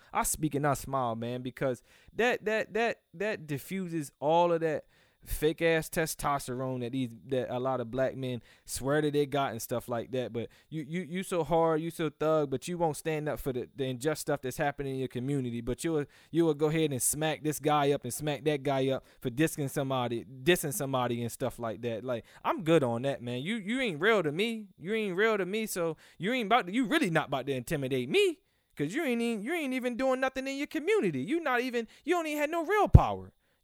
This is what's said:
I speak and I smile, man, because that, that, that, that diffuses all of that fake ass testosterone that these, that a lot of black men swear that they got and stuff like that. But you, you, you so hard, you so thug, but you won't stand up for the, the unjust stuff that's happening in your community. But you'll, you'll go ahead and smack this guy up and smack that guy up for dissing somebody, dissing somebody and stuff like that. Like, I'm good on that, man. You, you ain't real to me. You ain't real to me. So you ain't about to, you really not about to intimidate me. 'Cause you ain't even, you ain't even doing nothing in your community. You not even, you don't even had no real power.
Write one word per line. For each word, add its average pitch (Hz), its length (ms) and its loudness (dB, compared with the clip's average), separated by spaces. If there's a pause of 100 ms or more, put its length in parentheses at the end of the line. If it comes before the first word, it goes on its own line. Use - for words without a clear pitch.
(120)
I 220 120 0
speak 147 300 0
and 143 120 0
I 139 80 4
smile, 127 420 -2
man, 120 260 -6
because 127 400 -4 (320)
that, 220 300 2
that, 214 300 -2
that, 226 260 0 (140)
that 180 320 -4
diffuses 165 720 -4
all 170 320 6
of 165 80 2
that 160 240 0 (420)
fake 156 360 0
ass 165 260 4
testosterone 131 920 -2
that 120 120 -4
these, 131 180 -2 (180)
that 127 260 0
a 123 40 -2
lot 127 220 0
of 113 100 -6
black 127 260 0
men 127 260 -6 (240)
swear 143 340 0
that 147 120 2
they 147 140 4
got 135 260 0
and 113 100 -8
stuff 120 260 -4
like 117 240 -4
that. 123 200 -2
But 117 160 -6 (200)
you, 156 180 -8
you, 165 160 -4
you 175 200 -6
so 170 220 -2
hard, 165 360 4
you 165 100 -4
so 160 200 -2
thug, 151 400 2
but 135 180 -4
you 175 100 -4
won't 160 180 0
stand 151 320 -4
up 120 120 -4
for 139 120 -2
the, 117 220 -4
the 131 120 -2
unjust 131 360 -2
stuff 147 200 -2
that's 127 140 -6
happening 139 380 -2
in 131 40 -4
your 127 100 -2
community. 127 520 -2
But 120 220 -4
you'll, 160 220 0 (260)
you'll 160 240 4
go 147 120 2
ahead 156 260 2
and 123 100 -2
smack 151 400 0
this 151 160 -2
guy 143 340 4
up 139 120 0
and 120 80 -6
smack 143 320 -4
that 151 180 2
guy 135 260 2
up 131 160 0 (160)
for 131 100 -4
dissing 143 400 0
somebody, 123 540 -2 (180)
dissing 160 320 2
somebody 123 480 0
and 117 100 -4
stuff - 260 -6
like 113 240 -6
that. 113 220 -4
Like, 123 200 -4 (200)
I'm 294 180 0
good 156 220 6
on 117 180 0
that, 139 200 -2
man. 123 200 -6
You, 208 140 -4
you 226 240 -4
ain't 175 200 -2
real 208 220 4
to 151 100 -2
me. 214 340 -2 (120)
You 175 160 -4
ain't 208 220 -2
real 214 220 4
to 185 80 -2
me. 214 200 -2
So 165 300 -4 (220)
you 196 140 -2
ain't 247 140 0
about 226 200 2
to, 180 80 -8
you 254 100 2
really 233 260 2
not 151 180 2
about 131 180 -2
to 139 80 0
intimidate 131 540 -2
me. 370 300 4 (380)
'Cause 147 160 -2
you 330 120 -2
ain't 240 180 0
even, 233 180 -2
you 262 140 -4
ain't 285 180 -2
even 247 240 -2
doing 262 220 2
nothing 262 300 -2
in 269 80 -4
your 285 100 -4
community. 302 540 0
You 262 200 -2
not 254 200 0
even, 240 260 -2 (180)
you 349 120 0
don't 330 100 -2
even 294 140 -2
had 294 100 0
no 339 140 -2
real 381 240 2
power. 101 440 6 (320)